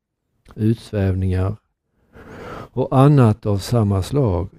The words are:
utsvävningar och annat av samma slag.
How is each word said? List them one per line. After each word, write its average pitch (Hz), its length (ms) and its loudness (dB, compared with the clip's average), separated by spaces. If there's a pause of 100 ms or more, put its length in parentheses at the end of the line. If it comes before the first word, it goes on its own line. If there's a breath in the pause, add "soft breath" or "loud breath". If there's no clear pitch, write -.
(560)
utsvävningar 95 1000 -2 (1200 loud breath)
och 131 220 -2
annat 131 480 4
av 101 120 -2
samma 101 460 0
slag. 98 560 -2